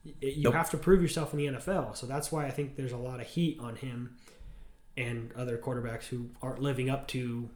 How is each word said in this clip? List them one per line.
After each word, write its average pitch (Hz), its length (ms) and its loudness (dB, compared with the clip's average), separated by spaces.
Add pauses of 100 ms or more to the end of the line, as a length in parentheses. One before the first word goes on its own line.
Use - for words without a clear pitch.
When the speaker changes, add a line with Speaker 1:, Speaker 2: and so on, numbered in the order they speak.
Speaker 1:
Y-, 151 160 -12
you 139 220 0
Speaker 2:
Nope. 120 100 8
Speaker 1:
have 160 180 4
to 156 60 0
prove 180 240 10
yourself 156 320 2
in 147 60 0
the 147 80 2
N 135 80 -2
F 120 120 -6
L. 143 280 0
So - 120 -8
that's 147 240 -2
why 151 160 0
I 127 40 -2
think 139 260 -2
there's 131 160 -4
a 123 40 -4 (120)
lot 127 100 -6
of 113 80 -8
heat 170 320 2
on 117 160 -6
him 123 400 -8 (800)
and 120 380 -4
other 123 240 -2
quarterbacks 117 480 -4
who 120 240 -4 (120)
aren't 131 200 -4
living 131 280 2
up 135 200 -2
to 120 460 -2